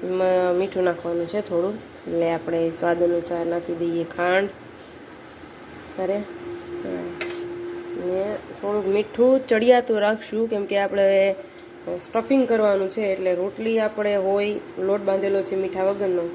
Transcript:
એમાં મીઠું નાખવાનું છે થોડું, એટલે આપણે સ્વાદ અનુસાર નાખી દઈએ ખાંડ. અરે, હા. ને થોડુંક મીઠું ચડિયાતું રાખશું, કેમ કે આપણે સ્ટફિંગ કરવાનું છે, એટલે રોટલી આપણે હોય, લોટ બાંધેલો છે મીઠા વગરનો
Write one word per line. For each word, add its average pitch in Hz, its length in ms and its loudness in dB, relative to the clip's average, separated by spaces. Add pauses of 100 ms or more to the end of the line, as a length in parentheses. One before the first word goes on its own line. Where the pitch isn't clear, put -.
એમાં 185 520 2
મીઠું 190 280 0
નાખવાનું 170 440 0
છે 202 140 -4
થોડું, 190 340 0
એટલે 170 560 -4
આપણે 165 280 -2 (120)
સ્વાદ 170 320 2
અનુસાર 170 420 0
નાખી 170 300 -2
દઈએ 170 280 -2
ખાંડ. 180 460 0 (1500)
અરે, 190 160 0 (680)
હા. 90 200 -6 (1000)
ને 185 180 -2 (380)
થોડુંક 202 240 -2
મીઠું 208 480 4 (140)
ચડિયાતું 240 520 4
રાખશું, 214 500 0
કેમ 208 160 -2
કે 202 140 2
આપણે 196 560 4 (640)
સ્ટફિંગ 233 480 2
કરવાનું 208 420 4
છે, 214 220 -4
એટલે 185 240 2
રોટલી 214 440 0
આપણે 214 360 0
હોય, 202 400 2 (220)
લોટ 196 240 0
બાંધેલો 196 400 2
છે 190 140 -4
મીઠા 185 280 -2
વગરનો 190 520 0